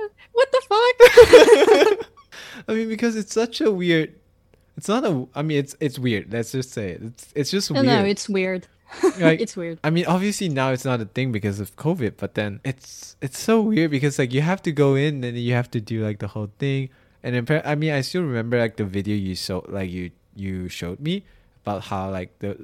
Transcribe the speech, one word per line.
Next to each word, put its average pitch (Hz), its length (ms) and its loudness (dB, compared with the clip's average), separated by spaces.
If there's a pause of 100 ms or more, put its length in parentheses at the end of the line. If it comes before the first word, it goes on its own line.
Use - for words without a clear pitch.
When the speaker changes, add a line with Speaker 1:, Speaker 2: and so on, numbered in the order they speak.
(320)
Speaker 1:
what 508 200 2
the 523 160 2
fuck?" 440 1400 8
<laughs> - 20 -20 (540)
Speaker 2:
<laughs> - 60 -12
I 220 60 -2
mean, 226 140 -2
because 220 280 -2
it's 208 180 -6
such 233 260 -2
a 262 100 2
weird, 170 440 0 (640)
it's - 120 -8
not 247 160 0
a, 127 300 -2
I 143 80 -6
mean, 151 160 -2
it's, 139 220 -6
it's 139 180 -4
weird. 107 340 -2
Let's 113 200 -6
just 131 180 -6
say 101 200 -8
it. - 120 -12
It's, - 320 -18
it's 147 160 -4
just 202 200 -4
Speaker 1:
No, 269 120 0
Speaker 2:
weird. 269 40 4
Speaker 1:
no, 226 180 4
it's 202 240 -4
weird. 185 400 -4 (240)
<laughs> 320 260 0
Speaker 2:
Like, 165 220 0
Speaker 1:
It's 226 160 -8
weird. 170 260 -10
Speaker 2:
I 151 80 -2
mean, 170 160 0
obviously 185 440 -2
now 131 200 -2
it's 127 140 -4
not 127 160 -2
a 107 60 -6
thing 127 260 -6
because 101 280 -4
of 98 160 -10
covid, 151 420 -4
but - 160 -10
then 104 280 -6
it's, - 600 -12
it's 139 160 -10
so 226 240 2
weird 185 280 2
because, 139 280 -2
like, 127 160 -2
you 143 80 0
have 180 200 -2
to 170 100 -4
go 139 220 2
in 139 300 -2
and 120 140 -6
you 120 160 -2
have 120 180 -2
to 120 80 -4
do, 110 240 -4
like, 104 160 -4
the 104 80 -8
whole 104 300 -8
thing. 135 320 -4 (320)
And 123 120 -6
then, 120 120 -4
par-, 151 180 0
I 147 100 -4
mean, 151 180 -2
I 139 100 -2
still 180 200 -4
remember, 120 380 -2
like, 117 160 -2
the 110 80 -4
video 101 320 -4
you 95 180 -4
showed, 92 360 -8
like, 95 200 -8
you, 90 200 -10 (260)
you 92 320 -8
showed 87 320 -10
me 175 240 -6 (400)
about 101 200 -6
how, 95 260 -8
like, 92 300 -10
the, 101 240 -8